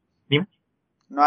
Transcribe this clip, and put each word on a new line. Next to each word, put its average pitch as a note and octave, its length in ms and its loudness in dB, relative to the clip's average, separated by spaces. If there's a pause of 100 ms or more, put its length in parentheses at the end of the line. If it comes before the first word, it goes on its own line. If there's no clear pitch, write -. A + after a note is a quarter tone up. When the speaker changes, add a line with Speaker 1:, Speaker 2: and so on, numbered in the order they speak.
(280)
Speaker 1:
Dime. D3+ 180 0 (640)
Speaker 2:
No, C#3+ 180 -2